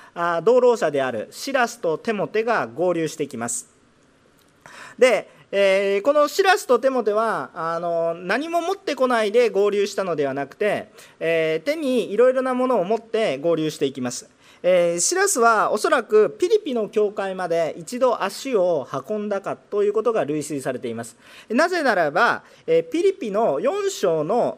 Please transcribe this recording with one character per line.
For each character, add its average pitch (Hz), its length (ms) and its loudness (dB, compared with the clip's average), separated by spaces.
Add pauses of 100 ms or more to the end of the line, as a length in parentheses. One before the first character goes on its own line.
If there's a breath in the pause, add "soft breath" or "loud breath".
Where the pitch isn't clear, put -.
(140 loud breath)
あ、 170 280 -2
同 240 180 4
労 240 160 4
者 180 160 0
で 139 100 0
あ 131 80 -2
る 110 220 -6
シ - 220 -10
ラ 247 160 0
ス - 100 -16
と 160 180 -2
テ - 140 -6
モ 190 160 -2
テ 220 160 -2
が 208 240 0
合 160 240 -2
流 165 160 0
し 151 80 -8
て 143 120 -4
き 120 100 -12
ま 117 100 -6
す。 - 220 -8 (1300 loud breath)
で、 226 320 4 (220 loud breath)
え 196 460 4
ー、 196 40 0
こ 277 120 2
の 294 140 4
シ 339 140 -2
ラ 381 160 6
ス - 80 -8
と 240 140 4
テ 262 100 2
モ 254 140 0
テ 208 80 0
は、 202 420 -2
あ 165 260 -4
の、 170 360 -2
何 202 340 -4
も 339 120 0
持 349 120 -4
っ - 20 -2
て 311 200 -6
こ 254 120 0
な 233 160 2
い 202 80 -2
で 233 180 4
合 202 200 2
流 202 160 0
し 202 80 -8
た 202 100 -4
の 175 120 -4
で 147 100 0
は 135 80 -2
な 139 140 -6
く - 80 -20
て、 170 320 -2 (320 loud breath)
え 160 420 0
ー、 - 40 -10
手 294 100 -2
に 254 360 -2
い 202 60 -4
ろ 247 120 6
い 262 40 0
ろ 262 80 -2
な 254 140 -2
も 254 120 0
の 247 120 2
を 175 40 0
持 202 120 0
っ 226 60 -4
て 214 360 -2
合 165 200 0
流 156 120 -2
し 151 80 -12
て 147 80 0
い 135 80 -2
き 131 80 -10
ま 123 100 -4
す。 - 180 -14 (340 loud breath)
え 175 320 2
ー、 170 40 -4
シ - 140 0
ラ 381 140 2
ス 277 120 0
は 220 320 4
お 147 60 0
そ 349 100 -2
ら 294 160 2
く 214 360 2
ピ 349 100 0
リ 440 80 4
ピ 311 160 -2
の 214 160 -4
教 208 220 0
会 196 240 -6
ま 185 120 -6
で 165 300 0
一 175 220 -10
度 240 240 2
足 240 320 -6
を 175 320 2 (200)
運 214 180 -6
ん 208 40 -6
だ 196 100 -4
か 165 160 -8
と - 280 -4
い 208 60 2
う 202 40 -2
こ 220 80 0
と 226 120 0
が 175 120 0
類 151 140 -4
推 147 220 -8
さ 131 120 -6
れ 123 60 -8
て 127 80 -10
い 113 80 -6
ま 117 80 -10
す。 - 120 -16 (340 loud breath)
な 302 200 2
ぜ 349 140 -2
な 247 100 2
ら 170 160 2
ば、 165 340 0 (220 loud breath)
え 165 140 4
ー、 165 40 -2
ピ 330 200 -4
リ 381 100 4
ピ 233 160 -6
の 190 300 0
四 381 320 -2
章 160 320 0
の、 175 340 0